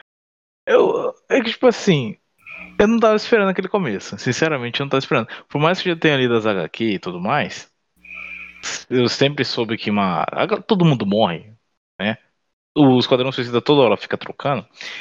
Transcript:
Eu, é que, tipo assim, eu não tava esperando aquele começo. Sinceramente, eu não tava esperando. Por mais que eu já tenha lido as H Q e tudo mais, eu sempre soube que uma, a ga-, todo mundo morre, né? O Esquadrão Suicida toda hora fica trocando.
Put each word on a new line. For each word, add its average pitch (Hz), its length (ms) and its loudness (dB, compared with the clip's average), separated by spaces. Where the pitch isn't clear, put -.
Eu, - 460 2
é 254 100 2
que, 226 100 -2
tipo - 160 0
assim, 147 520 0
eu 202 80 4
não 226 140 2
tava 214 160 4
esperando 214 320 0
aquele 190 200 -4
começo. 113 500 -4
Sinceramente, 127 640 -2
eu 139 40 -4
não 139 60 -8
tava 135 80 2
esperando. 135 300 -2
Por - 100 -4
mais 170 220 2
que - 80 -4
eu 170 60 0
já 165 60 -8
tenha 151 180 2
lido 123 160 2
as 110 100 0
H 95 240 -2
Q - 160 -6
e 104 140 0
tudo 87 200 -10
mais, 104 520 -4
eu 123 180 2
sempre 139 340 0
soube 117 360 -4
que - 100 -8
uma, 95 420 0
a - 140 -2
ga-, 196 160 -2
todo 190 240 2
mundo 123 220 2
morre, 101 440 0
né? 107 200 -4
O 135 220 6
Esquadrão 127 340 4
Suicida 120 300 -2
toda 147 180 4
hora 107 160 4
fica - 220 -6
trocando. - 480 -6